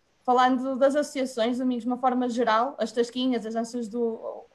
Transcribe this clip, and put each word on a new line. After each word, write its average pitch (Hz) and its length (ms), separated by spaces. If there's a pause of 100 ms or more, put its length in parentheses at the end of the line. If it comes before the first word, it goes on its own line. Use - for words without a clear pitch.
(220)
falando 254 560
das 269 180
associações, 254 640
Domingos, 247 260
de 240 60
uma 247 80
forma 247 320
geral, 233 480
as 220 140
tasquinhas, 240 540
as 220 100
danças 233 320
do, 226 140
ou, 226 540